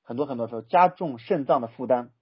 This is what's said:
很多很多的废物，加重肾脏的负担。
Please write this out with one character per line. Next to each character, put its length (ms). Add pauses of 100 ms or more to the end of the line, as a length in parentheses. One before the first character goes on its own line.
很 160
多 80
很 100
多 120
的 40
废 60
物， 40
加 280
重 300
肾 260
脏 160
的 60
负 180
担。 260 (100)